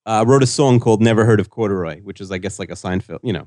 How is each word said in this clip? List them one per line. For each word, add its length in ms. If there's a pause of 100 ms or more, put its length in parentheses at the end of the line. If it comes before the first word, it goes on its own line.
uh, 200
wrote 160
a 40
song 340
called 200
Never 240
Heard 160
of 80
Corduroy, 520
which 200
is, 100
I 80
guess, 200
like, 120
a 40
Seinfeld, 480
you 100
know, 140